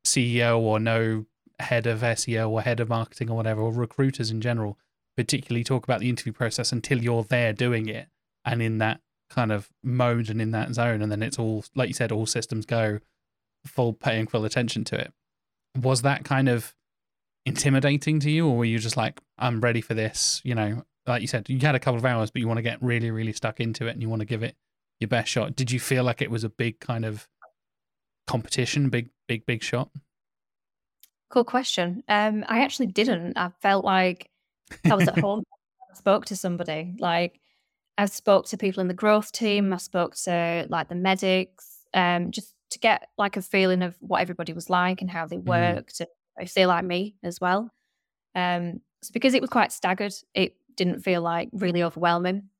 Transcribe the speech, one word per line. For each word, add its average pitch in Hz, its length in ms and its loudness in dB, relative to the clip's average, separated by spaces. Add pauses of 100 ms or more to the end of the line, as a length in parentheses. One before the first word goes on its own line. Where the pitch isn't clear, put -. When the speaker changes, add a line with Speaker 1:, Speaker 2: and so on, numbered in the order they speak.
Speaker 1:
C 120 340 2
E 117 60 4
O 117 160 4
or 107 180 2
no 113 480 0 (320)
head 117 280 0
of 113 160 0
S 117 260 0
E 113 100 0
O 110 120 0
or 113 120 0
head 117 180 0
of 113 80 -2
marketing 113 420 -4
or 117 60 -2
whatever, 110 240 0
or 113 120 0
recruiters 120 580 0
in 110 100 -4
general, 113 380 -2 (380)
particularly 120 480 -2
talk 113 200 -2
about 117 160 0
the 113 80 0
interview 120 240 -2
process 117 400 -2
until 123 300 -2
you're 117 220 0
there 120 280 2
doing 113 360 0
it 113 200 -10 (360)
and 117 180 -2
in 113 160 0
that 110 220 0 (280)
kind 117 220 0
of 104 200 -4 (120)
mode 123 460 0
and 110 120 -2
in 110 100 -2
that 113 240 -2
zone. 117 280 0
And 107 80 -2
then 104 120 -2
it's 110 160 -6
all, 110 260 -2 (100)
like 127 140 0
you 123 60 -4
said, 117 180 -2
all 110 140 -2
systems 113 400 -4
go, 110 340 0 (680)
full 120 260 0
paying 113 340 0
full 110 180 0
attention 110 400 -2
to - 160 -4
it. - 120 -8 (680)
Was 127 220 2
that 139 220 0
kind 135 240 2
of 120 260 -2 (720)
intimidating 143 760 2
to 143 100 2
you, 160 160 4
or 123 120 4
were 120 80 4
you 117 120 2
just 110 180 -4
like, 117 240 -2 (180)
"I'm 120 220 0
ready 117 200 2
for 117 140 -4
this"? - 500 -2
You 123 100 -2
know, 110 300 -2 (220)
like 120 160 0
you 127 40 -6
said, 117 220 -4
you 131 100 0
had 147 160 2
a 123 60 2
couple 123 180 0
of 117 60 -2
hours, 117 260 0
but - 100 -4
you 117 60 0
wanna 113 160 0
get 117 180 -4
really, 117 300 0
really 110 220 -4
stuck - 260 -6
into 117 300 -4
it - 20 -6
and 113 100 -8
you 113 80 -4
wanna 110 160 -2
give 110 200 -4
it 113 100 -6 (460)
your 113 80 -2
best 113 200 0
shot. 120 280 -2
Did 123 160 0
you 127 80 0
feel 127 240 0
like 123 180 0
it 107 80 -4
was 113 140 -4
a 117 40 -2
big 117 300 -4
kind 113 260 -4
of 107 220 -8 (1040)
competition, 123 600 0
big, 120 220 -2 (160)
big, 113 200 -4
big 117 180 -2
shot? 127 260 -4 (1400)
Speaker 2:
Cool 240 160 4
question. 190 640 -2
Um, 214 400 2
I 226 120 2
actually 277 260 0
didn't. 190 500 0
I 180 140 -2 (100)
felt 196 240 2
like 185 460 2 (540)
I 185 100 6
was 185 140 6
at - 100 0
Speaker 1:
<laughs> - 0 -
Speaker 2:
home. 185 240 0 (480)
I - 60 -20
spoke 202 300 2
to 196 100 -6
somebody. 175 640 -6
Like, 175 400 0 (580)
I 202 80 4
spoke - 400 4
to - 100 -8
people 190 240 -2
in 185 60 0
the 180 80 -2
growth 214 380 2
team. 202 400 0
I 175 60 -2
spoke - 380 -2
to, 170 540 -2
like, 160 180 -2
the 175 60 -8
medics, 185 880 0 (100)
um, 175 360 2
just - 240 -10 (160)
to - 80 -10
get, - 300 2 (100)
like, 202 180 0
a 190 60 -4
feeling 185 400 4
of 175 160 -4
what 180 220 0
everybody 175 320 -4
was 165 180 -8
like 185 300 2
and 185 100 -4
how 165 160 -6
they 175 120 -8
Speaker 1:
Mm. 180 60 -10
Speaker 2:
worked, 175 560 0
and 170 80 -10 (300)
if 180 160 -10
they 190 100 6
like 180 200 2
me 185 380 -4
as 175 180 -8
well. 190 300 0 (640)
Um, 175 460 -2 (220)
so - 100 -14
because 247 220 2
it - 80 2
was 262 80 -4
quite 226 220 2
staggered, 190 420 -2 (180)
it - 240 0 (200)
didn't 180 240 -2
feel, 175 220 0
like, 170 300 -2
really 175 300 0
overwhelming. 175 760 0